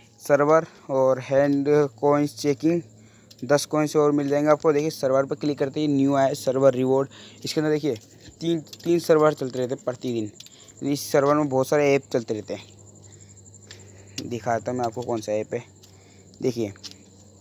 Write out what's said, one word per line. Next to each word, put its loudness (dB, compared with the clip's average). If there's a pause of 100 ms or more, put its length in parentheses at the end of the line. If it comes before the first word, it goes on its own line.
(200)
सर्वर 4 (240)
और 2
हैंड 2 (320)
कॉइन्स 2
चेकिंग, 0 (640)
दस 2
कॉइन्स -2
और 4
मिल 0
जाएंगे 2
आपको। 2
देखिए 0
सर्वर 0
पर -6
क्लिक -4
करते -4
ही 0
न्यू 2
आया 2
सर्वर 2
रिवॉर्ड। 0 (360)
इसके -4
अंदर 0
देखिए -2 (440)
तीन, -2 (240)
तीन 2
सर्वर 4
चलते -8
रहते -4
हैं -12
प्रतिदिन, -6 (520)
इस -6
सर्वर 4
में 0
बहुत 0
सारे 2
ऐप 0 (100)
चलते -2
रहते -8
हैं। -20
दिखाता -4
हूँ -6
मैं -2
आपको -8
कौन -6
सा -6
ऐप -4
है। -8 (800)
देखिए, -4 (680)